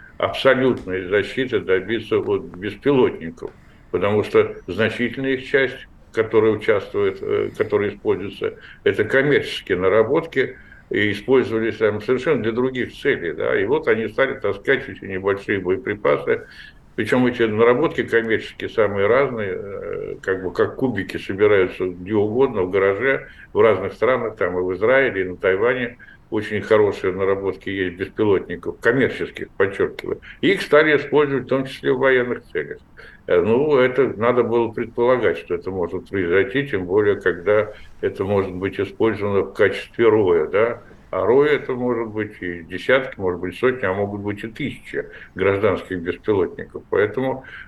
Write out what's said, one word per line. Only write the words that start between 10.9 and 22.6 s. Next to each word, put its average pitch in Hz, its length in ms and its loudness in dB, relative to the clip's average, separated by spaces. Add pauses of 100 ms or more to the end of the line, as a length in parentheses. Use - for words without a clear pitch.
использовались 110 680 0
там 104 220 2
совершенно 127 440 0
для 113 80 0
других 127 420 -2
целей, 90 380 -2
да, 113 280 0
и 95 40 0
вот 147 240 0
они 110 180 2
стали 131 320 -2
таскать 127 500 -2
эти - 160 -14
небольшие 98 540 -2
боеприпасы, 92 880 0 (480)
причём 127 320 2
эти 120 160 -2
наработки 120 640 2
коммерческие 113 680 -2
самые 101 380 2
разные, 117 440 0
э, 95 720 -8
как 92 220 -2
бы 87 80 -6
как 104 240 0
кубики 104 400 -2
собираются 98 680 2
где 90 280 -6
угодно, 107 480 2